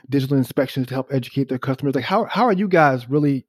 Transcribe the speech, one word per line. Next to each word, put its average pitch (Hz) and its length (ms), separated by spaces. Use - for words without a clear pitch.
digital 135 280
inspections 131 500
to 127 80
help 135 180
educate 135 360
their 127 100
customers. 135 340
Like, 131 120
how, 185 200
how 202 200
are 233 80
you 190 140
guys 143 400
really, 139 420